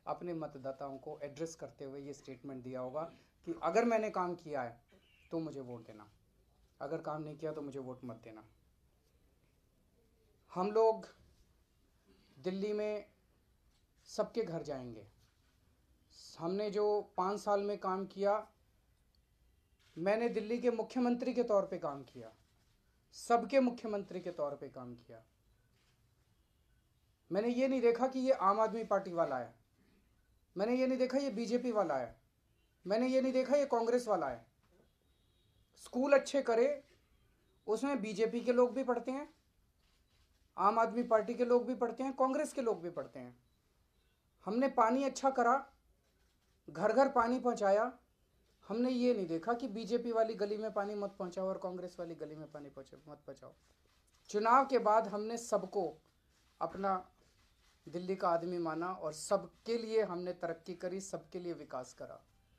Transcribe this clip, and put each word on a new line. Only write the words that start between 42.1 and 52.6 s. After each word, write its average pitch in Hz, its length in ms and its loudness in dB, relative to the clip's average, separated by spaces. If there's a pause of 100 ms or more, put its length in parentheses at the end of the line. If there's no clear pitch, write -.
कांग्रेस 269 400 2
के 277 80 -4
लोग 208 200 0
भी 170 80 -6
पढ़ते 143 300 -10
हैं। 123 200 -14 (1080)
हमने 240 220 2
पानी 254 360 4
अच्छा 269 260 0
करा, 262 420 4 (960)
घर 180 240 2
घर 262 160 6
पानी 247 300 2
पहुंचाया। 220 600 2 (680)
हमने 240 220 0
ये 247 240 2
नहीं 196 140 -2
देखा 165 260 -2
कि 240 140 -6
बीजेपी 226 440 -2
वाली 220 220 2
गली 208 240 -2
में 214 160 -6
पानी 208 220 -2
मत 202 240 -6
पहुंचाओ 185 280 -4
और 190 100 -4
कांग्रेस 180 420 -8
वाली 170 160 -10
गली 151 200 -12
में 151 160 -14
पानी 147 180 -14